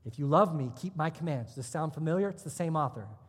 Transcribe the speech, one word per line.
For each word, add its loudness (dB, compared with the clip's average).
"If -10
you 0
love 8
me, 0
keep -6
my 2
commands." -4
Does -14
this -6
sound -2
familiar? 2
It's -8
the -6
same -2
author. 0